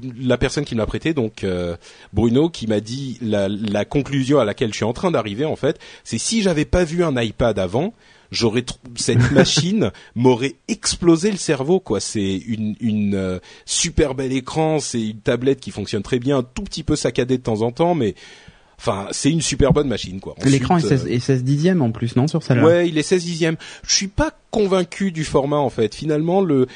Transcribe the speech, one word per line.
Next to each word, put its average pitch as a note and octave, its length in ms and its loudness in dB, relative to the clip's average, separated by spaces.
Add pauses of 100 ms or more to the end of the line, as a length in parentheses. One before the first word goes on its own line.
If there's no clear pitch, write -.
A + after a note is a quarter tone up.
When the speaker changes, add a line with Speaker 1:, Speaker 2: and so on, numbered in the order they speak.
(200)
Speaker 1:
la B2+ 160 2
personne C#3 280 -2
qui C3 100 -8
me A2 60 0
l'a G#2 60 0
prêté, D#3 280 -4
donc, A2+ 300 -4
euh, F2 320 -2 (360)
Bruno, A#2 360 4
qui B2 180 -8
m'a G#2+ 140 0
dit B2+ 420 -8
la, G#2 260 0
la G#2 360 -2
conclusion C#3 560 2
à A#2 40 4
laquelle G#2+ 260 -2
je - 60 -10
suis - 80 -2
en A2+ 80 0
train F3 200 -2
d'arriver, A2 320 -2
en D3 120 -2
fait, D3+ 220 -2 (240)
c'est - 160 -6
si A3+ 240 -2
j'avais D#3 220 2
pas F3+ 180 0
vu F3 220 0
un C3+ 160 0
iPad A2+ 380 0
avant, A2 340 -2 (380)
j'aurais A2 320 0
tr-, - 160 -10 (160)
cette B2 360 2
<laughs> - 20 0
machine C#3+ 580 4 (240)
m'aurait B2+ 400 4 (140)
explosé F3 640 2
le G3 60 -2
cerveau, D#3 440 0
quoi. G2 200 -2
C'est G2 360 -2
une, G#2+ 440 -4
une, G#2+ 360 0
euh, F#2 220 -2 (280)
super D3+ 480 0
bel C3 180 -4
écran, D#3 460 0
c'est B2 300 -4
une A2 120 -10
tablette C3 400 0
qui - 120 -12
fonctionne G#2 300 -4
très B2 180 -2
bien, C3+ 180 0
un B2 40 0
tout B2 200 -10
petit E3+ 220 -10
peu D3+ 120 0
saccadée B2+ 400 0
de B2+ 60 -4
temps A2 180 -2
en A#2 120 -2
temps, E3+ 220 2
mais, A#2 200 0 (640)
enfin, G2 320 -4
c'est - 200 0
une D#3+ 120 0
super C3+ 320 2
bonne D3 140 2
machine, F#2+ 300 -6
quoi. D#2 200 -14
Ensuite, A2+ 120 2
Speaker 2:
L'écran C#3 280 2
est - 20 2
seize, C#3+ 240 2
Speaker 1:
euh, D2 60 -4
Speaker 2:
est A#2+ 100 0
seize B2+ 240 0
dixièmes D3+ 380 2
en A#2 80 2
plus, A#2 260 -4
non, B2+ 100 4
sur D#3 160 -2
celle-là ? B2+ 220 4
Speaker 1:
Ouais, E3+ 240 6
il D#3+ 80 -2
est D3+ 60 0
seize F3+ 220 0
dixièmes. E3 320 -2 (300)
Je - 80 0
suis G3 140 0
pas D4 220 0 (200)
convaincu F#3+ 640 0
du D#3+ 120 -4
format, D3 340 2
en C#3+ 120 2
fait. A2 240 0
Finalement, D#3 460 0
le... C#3 360 4